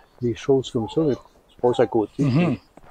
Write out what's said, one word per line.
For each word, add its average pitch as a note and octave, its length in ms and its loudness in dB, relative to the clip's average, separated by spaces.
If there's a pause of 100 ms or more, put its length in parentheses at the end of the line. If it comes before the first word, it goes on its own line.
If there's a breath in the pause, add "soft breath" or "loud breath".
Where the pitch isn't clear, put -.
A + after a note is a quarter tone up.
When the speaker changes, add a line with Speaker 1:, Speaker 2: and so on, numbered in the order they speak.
(220 loud breath)
Speaker 1:
des A#2 140 -2
choses C3+ 340 0
comme A2+ 180 -4
ça, - 120 -2
mais D3 140 0
tu - 460 -16
passes A#2+ 200 2
à A#2+ 60 4
côté, A2+ 380 -2
Speaker 2:
Mhm. C#3+ 300 2
Speaker 1:
tu, - 60 -8 (300)